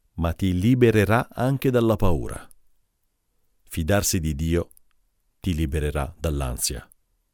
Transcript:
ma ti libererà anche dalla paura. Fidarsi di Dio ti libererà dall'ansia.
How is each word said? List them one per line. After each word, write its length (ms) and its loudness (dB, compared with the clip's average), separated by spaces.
ma 180 -2
ti 240 0
libererà 760 4
anche 400 -2
dalla 240 2
paura. 520 0
Fidarsi 560 -2
di 160 -2
Dio 340 -2
ti 140 -4
libererà 680 -4
dall'ansia. 680 -6